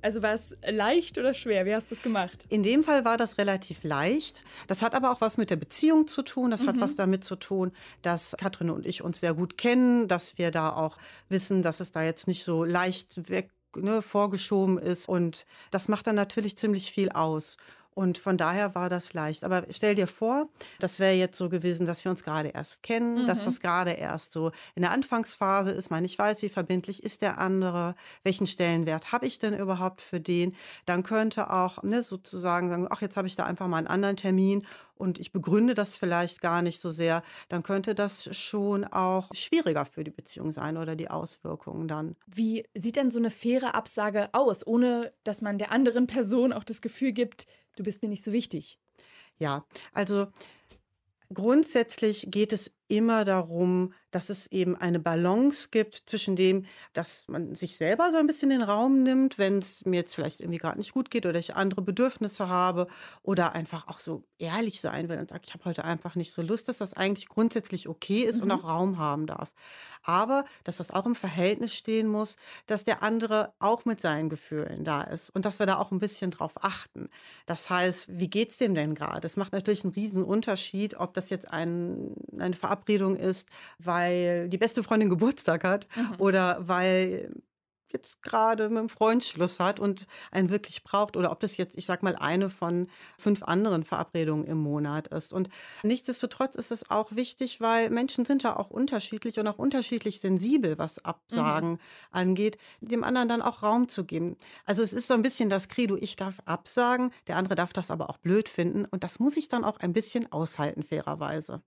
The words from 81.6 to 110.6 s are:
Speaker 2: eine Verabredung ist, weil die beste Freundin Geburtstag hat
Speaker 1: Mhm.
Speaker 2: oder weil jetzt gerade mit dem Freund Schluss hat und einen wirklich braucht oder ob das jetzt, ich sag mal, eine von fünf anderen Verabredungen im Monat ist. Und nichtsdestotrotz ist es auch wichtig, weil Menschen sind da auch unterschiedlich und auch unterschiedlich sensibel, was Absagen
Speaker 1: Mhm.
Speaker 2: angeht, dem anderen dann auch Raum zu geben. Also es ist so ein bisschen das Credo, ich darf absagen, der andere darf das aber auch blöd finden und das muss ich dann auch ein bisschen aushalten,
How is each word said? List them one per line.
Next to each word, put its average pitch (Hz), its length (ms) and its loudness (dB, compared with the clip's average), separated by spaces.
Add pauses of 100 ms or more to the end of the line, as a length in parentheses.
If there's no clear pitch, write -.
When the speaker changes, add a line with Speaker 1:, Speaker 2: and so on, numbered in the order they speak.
Speaker 2:
eine 180 180 -2
Verabredung 196 600 2
ist, 185 320 -2 (300)
weil 175 720 0
die 185 80 -2
beste 226 260 2
Freundin 220 260 4
Geburtstag 180 540 2
hat 196 320 2
Speaker 1:
Mhm. 226 220 -2
Speaker 2:
oder 185 500 4
weil 185 640 2 (580)
jetzt - 300 -10
gerade 220 480 2
mit 226 80 2
dem 220 120 0
Freund 226 340 4
Schluss 180 360 0
hat 196 200 2
und 196 260 -2 (260)
einen 185 200 4
wirklich 208 320 -4
braucht 208 340 0
oder 175 140 2
ob 165 80 -6
das - 180 -4
jetzt, 180 180 -4
ich 170 120 -10
sag 180 160 -2
mal, 185 120 2
eine 185 360 0
von 175 340 -2 (320)
fünf 202 240 2
anderen 185 420 2
Verabredungen 156 640 -2
im 160 140 -2
Monat 147 480 -2
ist. - 260 -8
Und 190 160 -2 (320)
nichtsdestotrotz 247 720 -2
ist - 160 -8
es - 220 -6
auch 214 240 0
wichtig, 247 460 -4
weil 226 280 4
Menschen 240 360 0
sind 277 180 2
da 226 140 0
auch 190 120 -6
unterschiedlich 226 720 -2
und 214 80 2
auch 208 100 -2
unterschiedlich 240 640 -2
sensibel, 190 560 2
was 160 260 -6
Absagen 165 760 0
Speaker 1:
Mhm. - 100 -20 (220)
Speaker 2:
angeht, 185 480 2 (200)
dem 233 240 -2
anderen 247 240 2
dann 233 140 0
auch - 220 -2
Raum 233 260 4
zu 190 160 -4
geben. 165 320 -4 (280)
Also 208 180 2
es 208 100 -2
ist 233 140 -4
so 262 80 4
ein 226 80 4
bisschen 247 260 2
das 190 180 0
Credo, 220 320 0
ich - 160 -8
darf 190 200 -6 (100)
absagen, 247 640 0 (140)
der 170 120 -2
andere 185 180 0
darf 175 180 -2
das 180 160 -6
aber - 220 -4
auch - 60 -10
blöd 202 320 2
finden 175 360 0
und - 180 -6
das - 160 -8
muss 277 160 4
ich 311 120 -2
dann 240 160 -2
auch 214 160 0
ein 175 140 0
bisschen 220 380 -2
aushalten, 151 520 -2